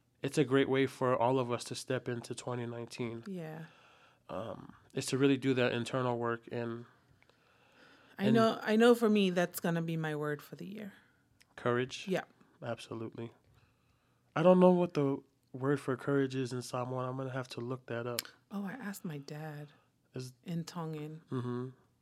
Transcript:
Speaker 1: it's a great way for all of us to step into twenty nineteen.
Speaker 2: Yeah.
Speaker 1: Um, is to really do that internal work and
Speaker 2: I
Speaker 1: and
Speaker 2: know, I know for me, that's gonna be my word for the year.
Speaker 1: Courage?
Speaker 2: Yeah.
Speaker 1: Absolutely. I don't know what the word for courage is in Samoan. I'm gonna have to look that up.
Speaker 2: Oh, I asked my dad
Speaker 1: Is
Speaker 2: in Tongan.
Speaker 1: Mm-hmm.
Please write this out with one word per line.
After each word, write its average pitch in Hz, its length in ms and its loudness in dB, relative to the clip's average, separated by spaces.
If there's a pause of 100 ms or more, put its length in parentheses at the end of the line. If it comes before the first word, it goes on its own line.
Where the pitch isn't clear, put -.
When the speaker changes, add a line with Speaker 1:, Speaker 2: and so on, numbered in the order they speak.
(220)
Speaker 1:
it's 139 160 -2
a 147 60 6
great 135 240 4
way 131 180 2
for 127 300 0
all 131 220 4
of 120 120 -2
us 117 140 -4
to - 100 -8
step - 340 -4
into 120 260 -6
twenty 123 320 -6
nineteen. 117 600 -8
Speaker 2:
Yeah. 160 320 -10 (720)
Speaker 1:
Um, 101 420 -10 (220)
is 131 120 -4
to 131 120 -2
really 139 200 6
do 135 160 0
that 120 180 2
internal 120 460 -2
work 117 240 -2 (100)
and 117 320 -6 (1300)
Speaker 2:
I 196 80 0
Speaker 1:
and 220 80 6
Speaker 2:
know, 226 280 6
I 214 140 2
know 240 180 10
for 226 160 4
me, 202 200 6
that's 175 300 0
gonna 170 220 0
be 165 140 -4
my 156 180 -4
word 147 260 -4
for - 160 -16
the 170 100 -14
year. 196 260 -12 (640)
Speaker 1:
Courage? 123 520 -2
Speaker 2:
Yeah. 180 140 -2 (420)
Speaker 1:
Absolutely. 113 680 -10 (1040)
I 151 60 2
don't 185 180 10
know 180 100 10
what 175 240 2
the 139 240 2 (340)
word 135 280 0
for 131 160 -2
courage 139 380 0
is 131 180 -2
in 123 100 -4
Samoan. 127 460 -4
I'm 127 80 -6
gonna 135 140 -6
have 127 200 -6
to - 100 -8
look 123 260 -8
that 117 200 -6
up. 120 140 -4 (300)
Speaker 2:
Oh, 202 140 -6
I 180 80 -8 (120)
asked 202 200 -12
my 151 140 -8
dad 147 500 -12 (460)
Speaker 1:
Is 127 180 -10 (140)
Speaker 2:
in 170 180 -6
Tongan. 156 560 -10 (120)
Speaker 1:
Mm-hmm. 123 340 -4 (360)